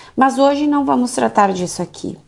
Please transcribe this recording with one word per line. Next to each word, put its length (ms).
Mas 220
hoje 300
não 180
vamos 280
tratar 400
disso 280
aqui. 360